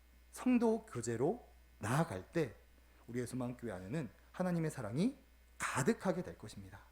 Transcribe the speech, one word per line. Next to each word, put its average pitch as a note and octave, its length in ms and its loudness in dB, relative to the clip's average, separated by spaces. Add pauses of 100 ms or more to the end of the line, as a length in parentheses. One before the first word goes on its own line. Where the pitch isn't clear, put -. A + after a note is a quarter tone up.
(320)
성도 A#3 540 4
교제로 A#2+ 600 0 (320)
나아갈 G#2 540 0
때 D3 240 0 (500)
우리의 A#2+ 200 -4
소망교회 B2 440 -4
안에는 G2 380 -4 (240)
하나님의 E3+ 400 0
사랑이 C#3 440 0 (420)
가득하게 F#3 640 2
될 - 160 -8
것입니다. G2+ 420 -14 (100)